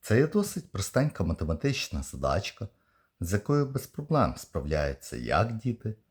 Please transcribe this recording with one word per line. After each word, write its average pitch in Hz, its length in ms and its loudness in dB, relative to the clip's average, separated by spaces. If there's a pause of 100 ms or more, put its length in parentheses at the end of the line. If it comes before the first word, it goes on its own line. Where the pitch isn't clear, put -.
Це 110 180 4
є 143 80 6
досить 202 460 -2
простенька 127 520 0
математична 82 760 -2
задачка, 67 640 -2 (520)
з 87 120 -4
якою 143 340 2
без 131 200 -6
проблем 147 500 0
справляються 73 800 -4
як 76 400 2
діти 113 400 -4 (140)